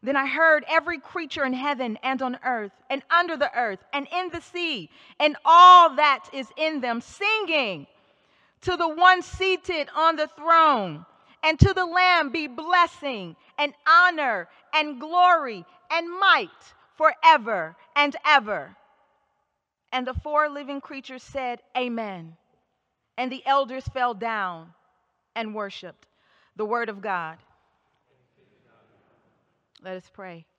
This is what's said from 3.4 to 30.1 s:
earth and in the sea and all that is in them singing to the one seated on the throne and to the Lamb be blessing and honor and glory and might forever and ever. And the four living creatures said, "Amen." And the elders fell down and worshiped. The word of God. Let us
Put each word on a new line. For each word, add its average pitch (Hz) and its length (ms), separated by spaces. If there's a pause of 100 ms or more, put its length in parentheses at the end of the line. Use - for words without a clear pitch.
earth 220 220 (140)
and 277 180
in 359 180
the 330 120
sea 311 480 (320)
and 302 240
all 349 500
that 285 380
is 269 240
in 311 240
them 233 180
singing 311 880 (760)
to 359 140
the 339 140
one 359 320
seated 359 760
on 320 220
the 302 100
throne 294 800 (380)
and 311 160
to 392 140
the 370 120
Lamb 349 440
be 302 180
blessing 285 920 (200)
and 294 160 (140)
honor 311 600 (240)
and 302 260
glory 311 680 (240)
and 339 220
might 359 600 (240)
forever 233 800 (180)
and 285 300
ever. 214 500 (1160)
And 254 120
the 254 80
four 302 360
living 285 320
creatures 269 420
said, 247 400 (140)
"Amen." 214 580 (800)
And 254 160
the 262 140
elders 262 420
fell 247 260
down 190 600 (600)
and 220 220
worshiped. 196 500 (500)
The 214 100
word 233 240
of 202 120
God. 170 360 (2500)
Let 185 120
us 185 160